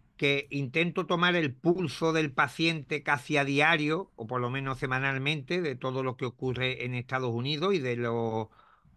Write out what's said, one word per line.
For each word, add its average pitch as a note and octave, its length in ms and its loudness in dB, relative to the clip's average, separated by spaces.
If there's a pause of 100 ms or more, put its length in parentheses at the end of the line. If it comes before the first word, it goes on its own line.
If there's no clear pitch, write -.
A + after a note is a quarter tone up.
(160)
que C#3 340 2
intento D#3 560 0
tomar F3 300 4
el D#3 160 2
pulso E3 600 2
del D#3+ 200 0
paciente D#3 720 0
casi D3+ 340 0
a C#3+ 80 4
diario, D3 720 2
o A2+ 100 -12
por B2 140 -2
lo B2 100 -2
menos C3+ 280 -4
semanalmente, C#3 840 -2
de D3 160 -4
todo C3 260 -4
lo C3 140 -2
que - 80 -6
ocurre B2+ 600 -2
en B2 100 -4
Estados B2 400 -2
Unidos D3 400 0
y E3 60 2
de B2 160 0
los A#2 520 0 (480)